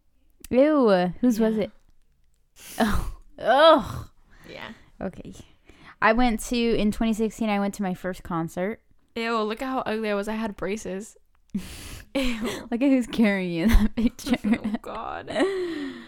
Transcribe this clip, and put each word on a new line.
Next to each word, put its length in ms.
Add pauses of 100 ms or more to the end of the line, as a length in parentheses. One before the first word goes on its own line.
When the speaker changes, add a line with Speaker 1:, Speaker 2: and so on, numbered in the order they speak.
(500)
Speaker 1:
Ew. 720
Whose 180
was 180
Speaker 2:
Yeah. 60
Speaker 1:
it? 80 (1080)
Oh. 340 (260)
Ugh. 680 (400)
Speaker 2:
Yeah. 200 (320)
Speaker 1:
Okay. 320 (680)
I 120
went 340
to, 100
in 340
twenty 220
sixteen, 360
I 100
went 160
to 80
my 100
first 300
concert. 580 (340)
Speaker 2:
Ew, 260
look 200
at 60
how 180
ugly 260
I 40
was. 120
I 60
had 240
braces. 600 (180)
Speaker 1:
<laughs> 800
Speaker 2:
Ew. 560
Speaker 1:
Look 120
at 80
who's 180
carrying 440
you 120
in 60
that 260
picture. 480
Speaker 2:
<laughs> 20
Oh, 380
God. 460 (800)